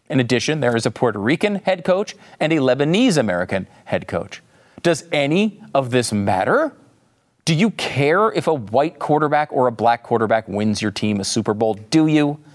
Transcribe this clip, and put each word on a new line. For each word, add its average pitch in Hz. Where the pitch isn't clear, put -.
In 143
addition, 123
there 120
is 113
a 120
Puerto 104
Rican 170
head 190
coach 190
and 156
a 165
Lebanese 151
American 95
head -
coach. -
Does 170
any 156
of 131
this 123
matter? 104
Do 160
you 196
care 170
if 160
a 165
white 127
quarterback 151
or 127
a 120
black 117
quarterback 113
wins 104
your 107
team 107
a 95
Super 107
Bowl? 110
Do 156
you? 151